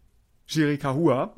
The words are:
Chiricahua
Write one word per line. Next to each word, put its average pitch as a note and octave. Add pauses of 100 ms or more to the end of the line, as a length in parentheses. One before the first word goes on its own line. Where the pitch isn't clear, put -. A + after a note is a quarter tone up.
(460)
Chiricahua D3